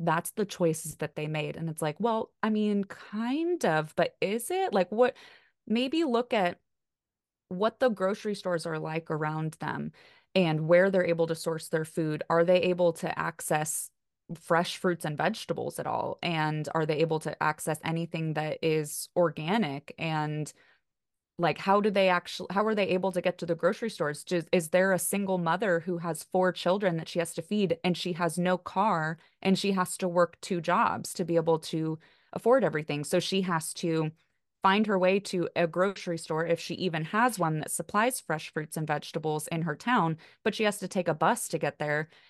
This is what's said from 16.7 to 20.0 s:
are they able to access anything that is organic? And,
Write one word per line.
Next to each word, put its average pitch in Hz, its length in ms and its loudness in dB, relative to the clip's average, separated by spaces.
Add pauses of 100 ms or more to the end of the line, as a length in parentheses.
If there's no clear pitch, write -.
are 160 100 2
they 156 120 0
able 156 240 2
to - 200 -6
access 156 420 -2
anything 165 520 -4
that 156 260 -4
is 156 540 -2
organic? 160 840 0
And, 151 540 -4 (880)